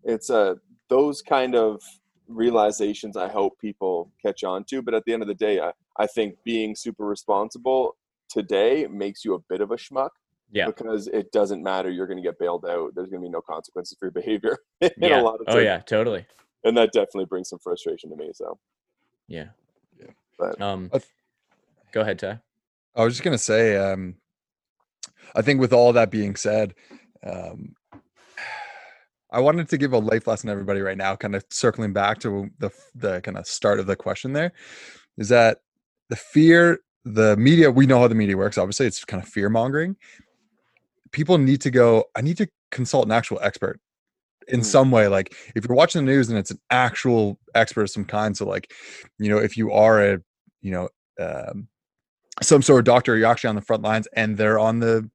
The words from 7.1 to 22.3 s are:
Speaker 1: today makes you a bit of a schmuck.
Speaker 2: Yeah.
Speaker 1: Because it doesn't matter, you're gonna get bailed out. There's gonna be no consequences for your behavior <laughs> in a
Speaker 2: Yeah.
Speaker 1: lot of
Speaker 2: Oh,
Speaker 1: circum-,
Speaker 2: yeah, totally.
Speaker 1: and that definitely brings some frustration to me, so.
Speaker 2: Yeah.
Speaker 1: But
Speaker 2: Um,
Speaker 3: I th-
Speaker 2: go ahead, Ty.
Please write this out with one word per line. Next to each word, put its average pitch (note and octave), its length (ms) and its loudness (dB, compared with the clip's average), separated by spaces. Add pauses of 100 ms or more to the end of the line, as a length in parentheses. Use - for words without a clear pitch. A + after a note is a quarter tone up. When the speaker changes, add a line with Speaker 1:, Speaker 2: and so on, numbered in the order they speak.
Speaker 1:
today G#2+ 600 0
makes G2+ 360 -10
you G2+ 80 -2
a F2+ 60 -6 (100)
bit F#2 120 -6
of G#2 100 -4
a A#2 40 -4
schmuck. C3+ 340 -6 (420)
Speaker 2:
Yeah. G2+ 160 -2
Speaker 1:
Because A2 400 -8
it G#2+ 240 -6
doesn't G2+ 300 -2
matter, F#2+ 280 -4
you're F2+ 180 -6
gonna F#2 140 -10
get F2 180 -8
bailed F2 260 -6
out. E2+ 300 -6
There's F#2 140 -10
gonna F#2 140 -12
be F2+ 60 -12
no E2 120 -8
consequences E2 580 -14
for G2 60 -12
your F#2 60 -8
behavior G#2+ 460 -4 (120)
<laughs> - 120 -8
in F3 100 2 (100)
a F3 60 0
Speaker 2:
Yeah. C3 140 4
Speaker 1:
lot A2+ 140 0
of A2 120 -12
Speaker 2:
Oh, A2 60 0
Speaker 1:
circum-, A#2 120 4
Speaker 2:
yeah, F#2 140 -2
totally. G#2+ 460 -4 (380)
Speaker 1:
and A2+ 140 2
that A2 160 4
definitely G2 320 -2
brings F#2 240 -10
some F2+ 100 -16
frustration E2+ 520 -8
to D#2 40 -18
me, D#2 180 -14
so. F2 240 -14 (680)
Speaker 2:
Yeah. D#2+ 220 -14 (920)
Speaker 1:
But F2+ 220 -6
Speaker 2:
Um, F#2+ 320 -8
Speaker 3:
I C3+ 60 -2
th- - 100 -14 (840)
Speaker 2:
go A2 100 -4
ahead, G#2 180 -4
Ty. G#2+ 200 -10 (560)